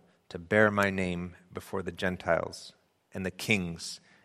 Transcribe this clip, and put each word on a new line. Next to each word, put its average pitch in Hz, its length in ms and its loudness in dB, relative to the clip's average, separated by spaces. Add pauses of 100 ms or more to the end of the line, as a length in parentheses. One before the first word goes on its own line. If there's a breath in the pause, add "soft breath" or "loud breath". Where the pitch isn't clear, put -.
(300)
to 90 80 -8
bear 107 320 6
my 101 180 4
name 90 460 -2 (180)
before - 300 -8
the 87 100 -6
Gentiles - 800 -2 (400)
and 95 140 -6
the 90 40 -4
kings 87 720 -2 (240 soft breath)